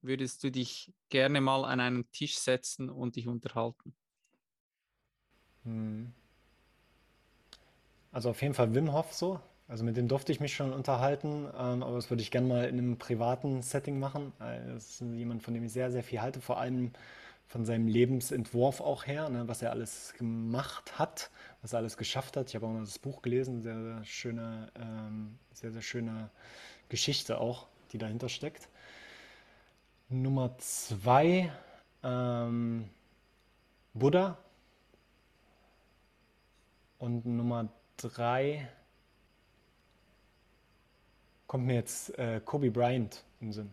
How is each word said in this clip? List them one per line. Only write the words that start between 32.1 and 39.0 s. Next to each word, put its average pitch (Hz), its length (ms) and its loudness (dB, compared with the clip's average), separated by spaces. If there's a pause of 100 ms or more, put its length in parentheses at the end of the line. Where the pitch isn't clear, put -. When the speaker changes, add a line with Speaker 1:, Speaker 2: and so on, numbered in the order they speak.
Speaker 2:
Buddha. 170 440 6 (2500)
Und 120 280 -2
Nummer 117 420 2 (280)
drei 131 720 0 (2750)